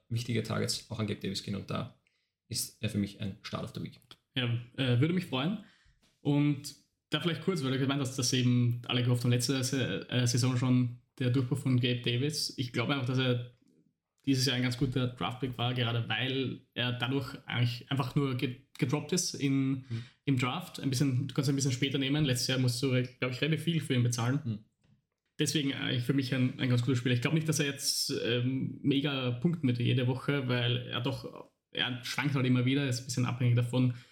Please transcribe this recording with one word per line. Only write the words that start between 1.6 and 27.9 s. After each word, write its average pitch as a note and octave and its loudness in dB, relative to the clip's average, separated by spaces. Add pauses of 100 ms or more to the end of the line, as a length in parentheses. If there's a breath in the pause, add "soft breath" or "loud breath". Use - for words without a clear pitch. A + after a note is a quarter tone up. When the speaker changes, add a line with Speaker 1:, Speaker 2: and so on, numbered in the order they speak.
Speaker 1:
da - -6 (480)
ist - -8
er G#2+ -2
für - -4
mich G2 -2
ein G2 -6
Start - -8
of - -10
the F2 -8
Week. - -12 (360)
Speaker 2:
Ja, B2+ 0 (320)
äh, B2 2
würde E3 4
mich F3+ 0
freuen. C#3+ -2 (580 loud breath)
Und D3 2 (340)
da D3+ 0
vielleicht E3 -2
kurz, F3+ -2
weil C3 0
du C3 0
gemeint C#3 0
hast, B2 -4
dass - 0
eben B2 2
alle B2 0
gehofft A#2+ 2
haben, A#2+ 4
letzte B2+ 2
Se-, A2+ -2
äh, B2 2
Saison B2+ 2
schon B2+ 2 (200)
der B2+ 0
Durchbruch B2+ 0
von B2+ 2
Gabe B2 0
Davis. C3 -2
Ich B2+ -6
glaube A#2+ 0
einfach, B2+ -4
dass C3 0
er B2 0 (760)
dieses B2+ 2
Jahr B2+ 2
ein B2 0
ganz B2+ 0
guter B2+ 0
Draftpick B2 -4
war, B2 0
gerade A#2 0
weil B2+ -2 (120)
er B2 -2
dadurch B2+ -2
eigentlich A#2+ 0
einfach B2+ -2
nur C#3 0
ge-, B2 -4 (180)
gedroppt D3+ -2
ist - 0
in, C3+ 0 (180 loud breath)
Speaker 1:
Mhm. A#2 -6 (220 loud breath)
Speaker 2:
im C3+ 2
Draft. C3+ -4
Ein C#3 -2
bisschen, C3 2
du - -10
kannst C3+ 0
ein C#3 2
bisschen C3+ 0
später C#3 0
nehmen. C#3+ 2
Letztes B2 0
Jahr C3 2
musst B2 2
du, C#3 2 (300)
glaub B2+ -2
ich, B2 -6
relativ D#3 0
viel E3 0
für C#3 -2
ihn B2 4
bezahlen. A#2+ 2
Speaker 1:
Mhm. A2 -4 (800)
Speaker 2:
Deswegen D3 0
eigentlich B2 -2
für C#3+ 0
mich C3+ 0
ein, B2+ 0
ein B2+ 2
ganz B2 4
guter C3 2
Spieler. B2 2
Ich B2 2
glaub D3+ 0
nicht, D#3 0
dass D#3 2
er C#3+ 2
jetzt, - -2 (140)